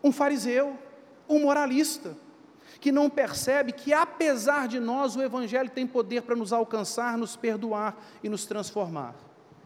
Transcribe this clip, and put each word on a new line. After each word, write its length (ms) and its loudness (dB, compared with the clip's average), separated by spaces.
um 80 6
fariseu, 680 0
um 120 6
moralista, 760 2
que 100 2
não 180 4
percebe 640 0
que, 200 -2
apesar 760 2
de 120 -4
nós, 360 -2
o 60 -2
Evangelho 480 -2
tem 160 -2
poder 360 0
para 140 -2
nos 160 -2
alcançar, 640 -2
nos 200 -4
perdoar 600 -2
e 60 -6
nos 160 -4
transformar. 680 -6